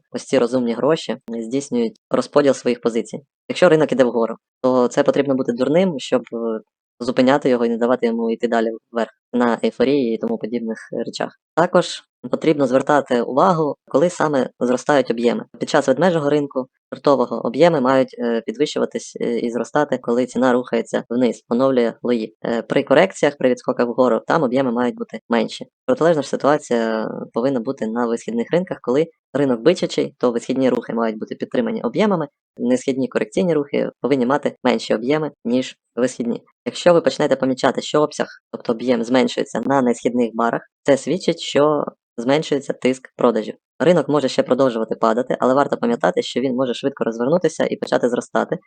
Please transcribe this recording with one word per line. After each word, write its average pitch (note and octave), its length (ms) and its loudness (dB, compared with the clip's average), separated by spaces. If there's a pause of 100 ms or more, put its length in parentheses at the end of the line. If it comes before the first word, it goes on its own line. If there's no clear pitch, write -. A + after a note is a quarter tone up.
(120)
ось A#2+ 120 -12
ці C3+ 160 2
розумні A#2+ 340 0
гроші B2 440 -2 (100)
здійснюють A#2 640 -4 (160)
розподіл C3 440 2
своїх - 280 -2
позицій. A2+ 380 -4 (300)
Якщо F3 200 4
ринок D#3 220 4
іде C3 120 2
вгору, A2+ 320 0 (260)
то B2+ 260 4
це C#3+ 160 0
потрібно C#3 320 2
бути B2+ 180 -2
дурним, D3+ 440 2
щоб, B2 240 -2 (120)
е, A2+ 260 -4 (400)
зупиняти C3 500 2
його A#2+ 160 2
і A#2 40 0
не A#2 80 -2
давати A#2+ 300 0
йому A2+ 240 -2
йти A2+ 160 -4
далі A2+ 240 0 (200)
вверх A#2 180 -2 (240)
на A#2+ 300 0
ейфорії A#2+ 520 0
і - 20 -6
тому A2+ 200 -4
подібних A2+ 400 -6 (280)
речах. - 240 -6 (260)
Також F3 480 0 (280)
потрібно C#3+ 360 0
звертати C3 540 2
увагу, D3 540 2 (120)
коли D#3+ 220 2
саме D3+ 400 0 (100)
зростають B2+ 520 0
об'єми. A#2 340 0 (140)
Під - 100 -6
час D3 180 2
ведмежого D3 420 2
ринку C#3+ 380 -2 (260)
шортового B2 520 0
об'єми C#3+ 360 4
мають, C3 380 2
е, A#2 260 0
підвищуватись, B2 760 -4
е, A#2 180 -2
і A#2 120 -2
зростати, B2 500 -2
коли A#2+ 240 0
ціна B2 280 0
рухається A#2 560 -2
вниз, A#2+ 400 0
оновлює B2 440 2 (100)
лої. A#2 320 -2 (100)
Е, A#2 160 -2
при C#3 220 0
корекціях, D3 540 2
при C3 120 2
відскоках B2 380 -2
вгору, A#2 400 2
там D#3+ 160 2
об'єми B2+ 280 0
мають A#2+ 240 0
бути A2+ 240 -12 (100)
менші. A2 360 -2 (200)
Протилежна D3+ 360 2
ж - 80 -6
ситуація A#2 800 0 (240)
повинна B2+ 260 0
бути B2 280 -6
на A#2 200 -2
висхідних A#2 440 -4
ринках, F3 300 -2
коли C#3 240 0 (280)
ринок C3 280 0
бичачий, D#3 580 0
то B2 120 2
висхідні B2+ 380 0
рухи A#2 240 -2
мають A2+ 260 -2
бути - 160 -10
підтримані A#2 460 -4
об'ємами, E3 460 0 (300)
несхідні B2+ 500 0
корекційні - 460 -2
рухи C#3 360 -2 (120)
повинні B2+ 240 0
мати C3+ 380 -2
менші A2+ 300 0
об'єми, C#3 380 -2 (140)
ніж B2+ 300 -2 (200)
висхідні. A#2+ 460 -4 (240)
Якщо F3 280 2
ви E3 80 6
почнете C#3+ 340 2
помічати, C3 460 0
що - 200 0
обсяг, D3 260 -2 (240)
тобто - 220 -4
об'єм, A#2 300 0
зменшується A#2+ 640 0
на C3+ 160 2
несхідних A#2+ 520 0
барах, A#2 280 -2 (220)
це C#3 140 4
свідчить, D#3+ 420 -2
що D3 460 0 (320)
зменшується C#3 560 0
тиск - 420 -2
продажів. A2 400 0 (240)
Ринок D#3+ 300 4
може C#3+ 200 2
ще - 140 0
продовжувати A#2+ 520 0
падати, A2+ 440 0
але B2 140 2
варто C3+ 240 0
пам'ятати, A#2 440 0
що - 180 -4
він B2+ 160 -2
може B2+ 180 -2
швидко - 300 -4
розвернутися B2+ 680 0
і - 60 -2
почати - 340 0
зростати A#2+ 580 -2